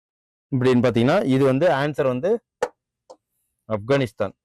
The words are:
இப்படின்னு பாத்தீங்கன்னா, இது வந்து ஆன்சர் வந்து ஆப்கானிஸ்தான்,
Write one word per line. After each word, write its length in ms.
இப்படின்னு 320
பாத்தீங்கன்னா, 400
இது 200
வந்து 280
ஆன்சர் 360
வந்து 220
ஆப்கானிஸ்தான், 680